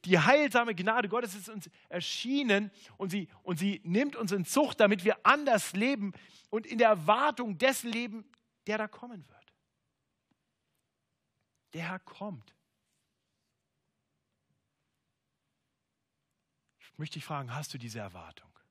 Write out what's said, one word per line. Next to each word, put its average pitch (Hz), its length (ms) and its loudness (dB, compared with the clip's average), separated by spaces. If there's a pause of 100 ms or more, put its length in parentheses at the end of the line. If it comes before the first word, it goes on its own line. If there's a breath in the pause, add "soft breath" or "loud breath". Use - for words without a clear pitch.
die 180 140 4
heilsame 240 560 4
Gnade 208 340 0
Gottes 214 260 -4
ist 202 140 -16
uns 220 220 -14 (180 soft breath)
erschienen 214 800 -2 (280 loud breath)
und 196 100 -4
sie, 185 180 -4 (160 soft breath)
und 180 160 -4
sie 196 260 -2
nimmt 240 320 0
uns 214 160 -4
in 190 120 -2
Zucht, - 360 0
damit 202 220 4
wir 208 220 0
anders 269 480 4
leben 220 400 -2 (380 loud breath)
und 220 160 -4
in 240 100 -8
der 226 140 6
Erwartung 214 680 2
dessen 240 340 0
leben, 226 400 -8 (360)
der 214 100 -2
da 214 100 -4
kommen 214 400 -18
wird. - 280 -20 (2250)
Der 165 160 -8
Herr 185 120 -8
kommt. 190 540 -14 (4000)
Ich - 180 -20
möchte 151 160 -10
dich 151 100 -10
fragen, 135 300 -8
hast 147 180 -10
du 135 60 -12
diese 117 220 -12
Erwartung? 87 520 -16 (180)